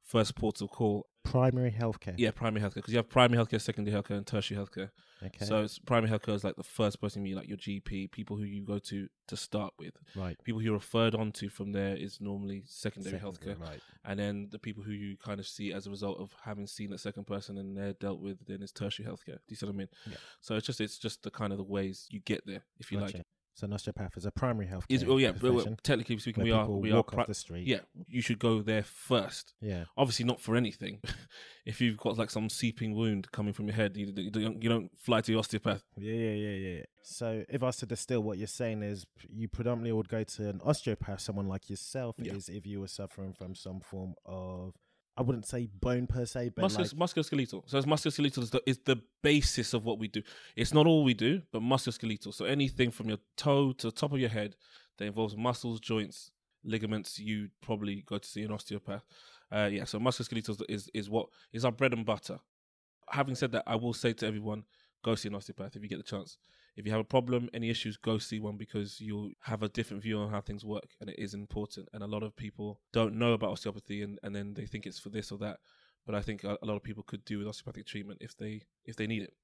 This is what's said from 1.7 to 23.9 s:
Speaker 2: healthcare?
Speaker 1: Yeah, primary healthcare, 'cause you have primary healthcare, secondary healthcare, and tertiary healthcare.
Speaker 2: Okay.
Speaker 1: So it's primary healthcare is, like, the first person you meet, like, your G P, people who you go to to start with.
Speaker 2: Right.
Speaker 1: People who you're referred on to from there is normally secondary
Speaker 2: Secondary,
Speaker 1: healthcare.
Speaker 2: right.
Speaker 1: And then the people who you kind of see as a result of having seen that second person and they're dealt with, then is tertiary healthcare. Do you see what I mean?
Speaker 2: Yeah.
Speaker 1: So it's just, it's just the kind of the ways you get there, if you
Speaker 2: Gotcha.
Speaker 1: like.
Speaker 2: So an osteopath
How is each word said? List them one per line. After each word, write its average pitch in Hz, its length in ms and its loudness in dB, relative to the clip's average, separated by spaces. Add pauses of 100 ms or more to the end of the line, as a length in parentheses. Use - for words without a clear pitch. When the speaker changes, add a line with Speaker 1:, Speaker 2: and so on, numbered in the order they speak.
Speaker 2:
healthcare? 107 460 -2
Speaker 1:
Yeah, 110 140 4
primary 107 340 0
healthcare, 98 180 -2
'cause - 80 -6
you 117 60 4
have 117 140 2
primary 120 320 8
healthcare, 110 180 2
secondary 104 340 -2
healthcare, 101 220 0
and 101 100 -4
tertiary 101 320 -2
healthcare. 98 320 -6 (320)
Speaker 2:
Okay. 95 220 -8
Speaker 1:
So 107 180 2
it's - 160 -4
primary 113 320 4
healthcare 110 240 0
is, 101 100 -2
like, 98 120 0
the 92 60 -10
first - 380 0
person 104 260 -4
you 95 40 -2
meet, 95 60 -4
like, - 120 -8
your 101 100 -6
G 98 220 -4
P, 95 280 -4
people 104 280 -8
who 104 80 -2
you 101 200 -6
go 101 140 -2
to 101 300 -6 (180)
to - 100 -8
start - 420 -4
with. - 160 -14 (200)
Speaker 2:
Right. 92 300 -6
Speaker 1:
People 110 160 -2
who 110 40 -2
you're 110 100 4
referred 113 400 4
on 107 180 0
to 101 180 -6
from 101 220 -6
there 98 240 0
is - 240 -8
normally 98 460 -6
secondary 98 520 -6
Speaker 2:
Secondary, 98 380 -8
Speaker 1:
healthcare. 85 40 -12
Speaker 2:
right. 78 200 -10 (240)
Speaker 1:
And 101 140 -4
then 101 320 -2
the 107 80 -12
people 104 260 -8
who 107 80 -6
you 101 260 -6
kind 101 220 -6
of 95 60 -8
see 101 260 -6
as 98 140 -6
a 101 40 -8
result 101 280 -4
of 98 160 -10 (100)
having 101 220 -8
seen 101 240 -8
that 92 100 -8
second 101 260 -8
person 101 320 -6
and 98 180 -6
they're 101 180 -2
dealt 98 260 -4
with, 98 260 -8
then 98 160 -8
is 98 100 -12
tertiary 104 340 -4
healthcare. - 300 -10
Do - 120 -20
you 107 80 -10
see 98 100 -6
what 101 80 -4
I - 20 -4
mean? 95 120 -6 (200)
Speaker 2:
Yeah. 101 80 -10 (240)
Speaker 1:
So 113 160 -4
it's 110 100 -2
just, 120 140 -4
it's 107 180 -4
just - 260 -6
the 104 60 -6
kind 101 220 -4
of 101 60 -4
the 98 60 -4
ways 98 460 -2
you 101 100 -8
get - 260 -4
there, 98 180 -10 (140)
if - 140 -14
you 101 80 0
Speaker 2:
Gotcha. 98 180 -4
Speaker 1:
like. 87 80 -10 (280)
Speaker 2:
So - 100 -8
an 101 80 -2
osteopath 101 440 -4